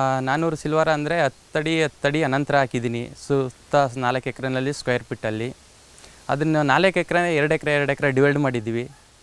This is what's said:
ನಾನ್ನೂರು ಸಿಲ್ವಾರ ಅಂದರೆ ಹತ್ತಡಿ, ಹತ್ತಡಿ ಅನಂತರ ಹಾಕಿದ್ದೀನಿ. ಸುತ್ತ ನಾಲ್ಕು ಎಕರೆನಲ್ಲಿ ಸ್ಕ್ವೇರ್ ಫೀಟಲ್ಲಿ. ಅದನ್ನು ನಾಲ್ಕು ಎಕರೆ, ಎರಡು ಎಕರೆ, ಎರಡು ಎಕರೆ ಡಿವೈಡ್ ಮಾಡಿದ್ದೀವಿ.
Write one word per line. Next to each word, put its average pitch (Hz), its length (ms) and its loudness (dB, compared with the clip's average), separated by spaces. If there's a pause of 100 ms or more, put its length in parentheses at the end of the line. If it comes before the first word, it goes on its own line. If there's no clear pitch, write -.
(200)
ನಾನ್ನೂರು 151 360 0
ಸಿಲ್ವಾರ 156 340 0
ಅಂದರೆ 156 320 0
ಹತ್ತಡಿ, 156 640 -2
ಹತ್ತಡಿ 147 400 0
ಅನಂತರ 139 320 0
ಹಾಕಿದ್ದೀನಿ. 120 540 -2 (180)
ಸುತ್ತ 135 480 -2 (220)
ನಾಲ್ಕು 127 320 -2
ಎಕರೆನಲ್ಲಿ 131 440 -4
ಸ್ಕ್ವೇರ್ 123 300 -2
ಫೀಟಲ್ಲಿ. 113 520 -6 (760)
ಅದನ್ನು 151 340 0
ನಾಲ್ಕು 170 360 4
ಎಕರೆ, 170 360 0
ಎರಡು 151 180 2
ಎಕರೆ, 151 220 0
ಎರಡು 143 160 0
ಎಕರೆ 143 200 0
ಡಿವೈಡ್ 143 260 4
ಮಾಡಿದ್ದೀವಿ. 123 520 -2 (340)